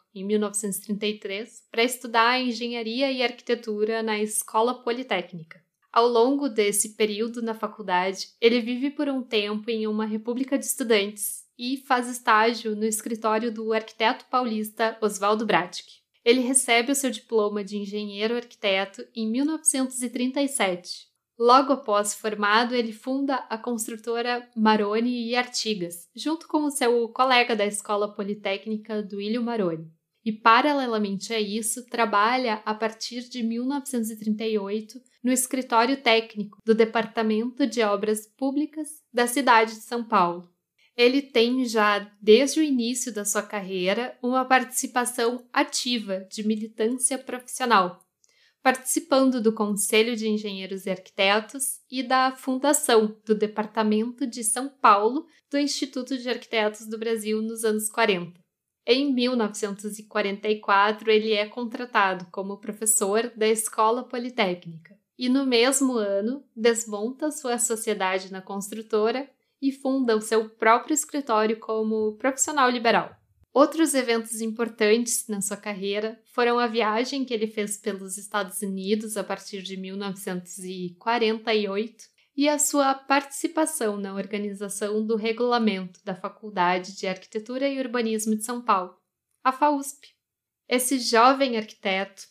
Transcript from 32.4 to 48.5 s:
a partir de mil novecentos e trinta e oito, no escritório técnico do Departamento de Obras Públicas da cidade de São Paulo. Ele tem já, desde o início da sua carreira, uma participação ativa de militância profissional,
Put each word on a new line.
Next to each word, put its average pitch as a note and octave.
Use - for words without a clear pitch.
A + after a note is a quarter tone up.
a A3
partir A3+
de B3
mil A3+
novecentos C4
e A3+
trinta A3
e A3
oito, G#3+
no A#3+
escritório B3+
técnico A3+
do A3
Departamento A3
de A#3
Obras G#3
Públicas D4
da A#3+
cidade A#3
de -
São A#3+
Paulo. F3+
Ele B3
tem B3+
já, G#3
desde B3
o D#4+
início B3+
da G#3
sua G#3
carreira, G3
uma B3+
participação B3
ativa A#3+
de G#3+
militância A3+
profissional, A#3+